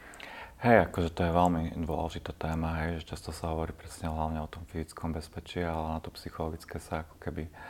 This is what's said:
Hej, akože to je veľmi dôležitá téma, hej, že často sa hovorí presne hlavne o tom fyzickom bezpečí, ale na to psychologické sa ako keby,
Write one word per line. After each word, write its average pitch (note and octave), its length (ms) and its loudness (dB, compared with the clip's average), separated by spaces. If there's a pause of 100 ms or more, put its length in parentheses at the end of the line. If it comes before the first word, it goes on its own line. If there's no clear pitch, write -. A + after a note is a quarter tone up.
(640)
Hej, A2 240 10
akože E2+ 240 2
to F2 160 4
je E2 80 4
veľmi F2 280 6 (200)
dôležitá D#2+ 480 -2
téma, D#2+ 560 0
hej, E2 160 -4
že - 80 -16
často - 240 -8
sa E2 160 -4
hovorí D#2+ 240 -2
presne - 320 -8
hlavne D#2+ 320 0
o D#2 80 -4
tom E2 240 -12
fyzickom D#2+ 400 -4
bezpečí, D#2+ 480 -6
ale D#2+ 320 0
na D#2+ 80 -2
to - 160 -8
psychologické - 640 -6
sa D#2+ 240 -4
ako - 160 -18
keby, D#2+ 320 -6 (180)